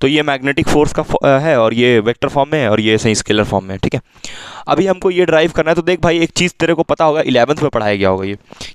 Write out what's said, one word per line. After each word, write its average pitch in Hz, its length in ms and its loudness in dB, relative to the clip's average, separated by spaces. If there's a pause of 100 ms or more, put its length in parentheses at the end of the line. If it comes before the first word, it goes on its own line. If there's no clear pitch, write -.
तो 135 60 2
ये 151 140 2
magnetic 139 460 -2
force 147 240 2
का 156 100 -2
फो-, - 220 -4
अ, 135 140 4
है 151 200 0
और 113 160 2
ये 120 260 4
vector 120 280 -2
form 143 240 0
में 156 60 0
है 117 120 0
और 107 100 2
ये 110 180 2
सही 110 160 0
scalar 104 300 0
form 95 200 -2
में 95 60 -14
है, 95 80 -10
ठीक - 160 -4
है। - 60 -4 (680)
अभी 147 180 2
हमको 185 240 0
ये 180 160 2
drive 160 240 2
करना 160 200 -2
है। 170 40 0
तो 165 80 0
देख 170 180 -2
भाई, 170 180 0
एक 165 120 0
चीज़ 180 300 -2
तेरे 165 140 2
को 160 80 0
पता 156 220 -2
होगा, 156 160 2
इलेवंथ 131 420 2
में 147 80 0
पढ़ाया 107 260 -2
गया 98 120 0
होगा 95 160 0
ये, 101 120 -8 (380)